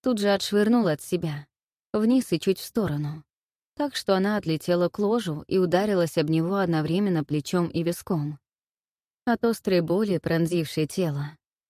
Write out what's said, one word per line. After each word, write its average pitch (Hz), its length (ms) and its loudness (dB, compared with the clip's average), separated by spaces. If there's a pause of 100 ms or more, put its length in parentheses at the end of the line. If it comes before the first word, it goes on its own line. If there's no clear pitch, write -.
тут 240 180 0
же 202 140 4
отшвырнул 208 540 2
от 151 140 0
себя, 156 460 -4 (460)
вниз 226 380 2
и 165 80 2
чуть 190 200 0
в - 60 -12
сторону, 151 580 -2 (520)
так 294 200 -4
что 190 200 0
она 202 220 2
отлетела 175 520 0
к - 100 -8
ложу 208 480 -2
и 185 100 0
ударилась 180 600 2
об 156 120 2
него 165 280 0
одновременно 170 640 0
плечом 156 440 -2
и 165 160 -4
виском. 151 560 -4 (880)
От 233 180 0
острой 208 380 2
боли, 180 360 0
пронзившей 160 680 0
тело, 147 500 -4 (320)